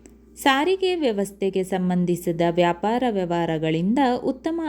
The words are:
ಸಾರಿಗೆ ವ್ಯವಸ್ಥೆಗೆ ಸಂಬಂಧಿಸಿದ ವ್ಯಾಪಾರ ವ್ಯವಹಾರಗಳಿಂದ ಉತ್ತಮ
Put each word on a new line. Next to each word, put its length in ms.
ಸಾರಿಗೆ 600
ವ್ಯವಸ್ಥೆಗೆ 680
ಸಂಬಂಧಿಸಿದ 840
ವ್ಯಾಪಾರ 600
ವ್ಯವಹಾರಗಳಿಂದ 880
ಉತ್ತಮ 460